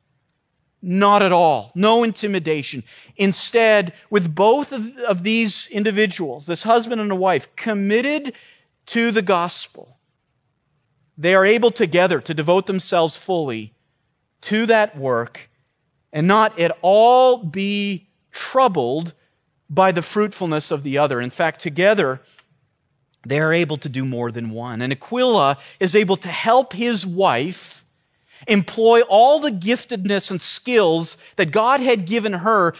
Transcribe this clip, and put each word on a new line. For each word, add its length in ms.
Not 360
at 100
all. 440
No 280
intimidation. 800
Instead, 800
with 260
both 380
of, 260
of 240
these 440
individuals, 760
this 180
husband 360
and 100
a 60
wife, 400
committed 760
to 240
the 100
gospel, 760
they 180
are 100
able 260
together 480
to 140
devote 340
themselves 480
fully 580
to 240
that 320
work 520
and 160
not 320
at 220
all 560
be 720
troubled 840
by 240
the 80
fruitfulness 680
of 140
the 140
other. 240
In 80
fact, 320
together, 600
they 140
are 140
able 240
to 100
do 160
more 300
than 160
one. 320
And 100
Aquila 640
is 160
able 220
to 100
help 460
his 320
wife 720
employ 580
all 360
the 120
giftedness 760
and 120
skills 760
that 140
God 280
had 260
given 280
her 460